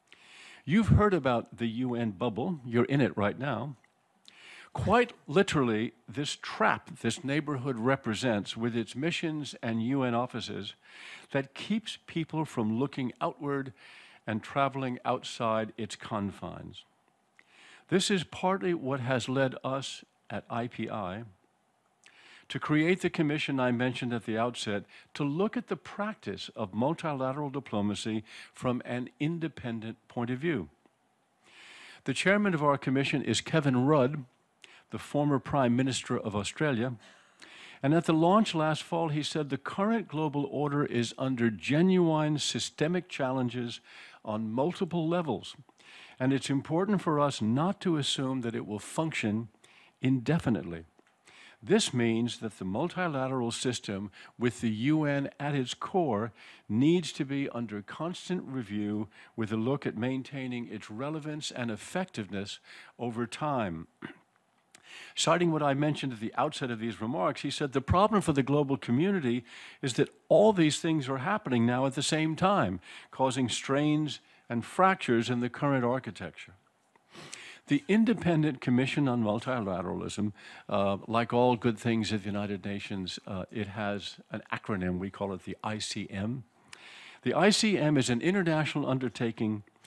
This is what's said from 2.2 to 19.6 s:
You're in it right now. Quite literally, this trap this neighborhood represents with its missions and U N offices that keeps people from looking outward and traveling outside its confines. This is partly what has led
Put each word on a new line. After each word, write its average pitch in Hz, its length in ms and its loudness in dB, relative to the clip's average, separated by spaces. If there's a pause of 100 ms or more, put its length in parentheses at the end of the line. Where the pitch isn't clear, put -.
You're 120 200 4
in 143 160 2
it 98 160 2
right 101 200 0
now. 131 380 -4 (960)
Quite 233 400 4 (140)
literally, 127 680 2 (140)
this 131 340 -6
trap 165 600 -2
this - 220 -2
neighborhood 139 540 -2
represents 113 800 0
with 117 180 -2
its 113 200 -4
missions 156 680 -4
and 113 220 -2
U 131 200 0
N 123 120 0
offices 107 580 -4 (580)
that 135 220 -2
keeps - 440 -6 (100)
people 160 380 -4
from 110 340 -2
looking 135 400 -4
outward 139 540 -4 (540)
and 107 140 -2
traveling 135 640 -2
outside 110 720 -2
its 110 180 -8
confines. 87 880 -8 (1080)
This 185 200 2
is 190 140 2
partly 190 500 -2
what 139 260 -2
has 123 300 0
led 131 240 2 (100)